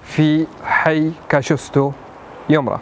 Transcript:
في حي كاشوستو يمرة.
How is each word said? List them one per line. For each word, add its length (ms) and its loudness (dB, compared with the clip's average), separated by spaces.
في 440 2
حي 480 0
كاشوستو 600 0
يمرة. 320 2